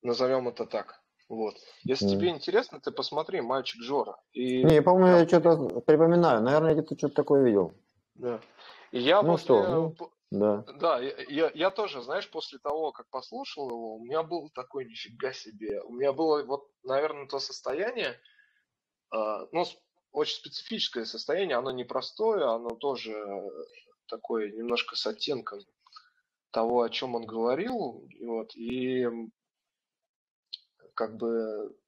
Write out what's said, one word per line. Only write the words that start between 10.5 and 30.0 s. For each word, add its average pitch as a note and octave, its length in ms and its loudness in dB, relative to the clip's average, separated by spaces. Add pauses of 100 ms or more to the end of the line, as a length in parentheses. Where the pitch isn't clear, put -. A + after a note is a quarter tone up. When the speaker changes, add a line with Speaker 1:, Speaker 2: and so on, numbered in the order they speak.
Speaker 1:
да, D3 320 0
я, C3+ 160 -6 (140)
я, D3 240 0
я F3 180 0
тоже, F3+ 300 -6
знаешь, D#3 300 -6
после D3+ 280 -12
того, D3+ 320 -4
как - 180 -18
послушал C#3+ 600 -10
его, A#2 260 -10
у A2 100 -16
меня D3+ 180 -2
был D#3 300 -8
такой: B2+ 320 -10
«Нифига A#2 480 -10
себе». G#2 500 -10
У A#2 100 -16
меня C3+ 200 0
было D3+ 320 0
вот, C#3 240 -8 (140)
наверное, C#3+ 440 -4
то C#3 120 -6
состояние, D#3 800 -6 (920)
а, G#2+ 400 -4
ну, E3+ 140 0
с-, - 120 -14 (340)
очень D3 260 -2
специфическое - 680 -8
состояние, D3+ 520 -4
оно B2+ 140 -2
непростое, C3+ 760 -2
оно A#2 260 -2
тоже, A2+ 420 -6
э, G2+ 360 -8 (580)
такое A2+ 440 -6
немножко A#2 460 -4
с - 100 -4
оттенком A2 520 -6 (920)
того, A#2 320 2
о A#2 60 0
чём B2 260 -6
он A#2 100 -6
говорил. B2 840 -4
И - 160 -16
вот, A2+ 300 -6
и, B2+ 480 -4
м, A#2 280 -6 (1600)